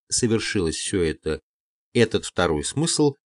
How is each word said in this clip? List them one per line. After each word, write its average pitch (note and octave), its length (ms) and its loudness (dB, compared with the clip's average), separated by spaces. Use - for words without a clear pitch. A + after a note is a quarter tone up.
совершилось G#2 680 -2
всё - 260 -2
это, D#2 380 -4
этот A2 320 2
второй E2 400 0
смысл D3 500 0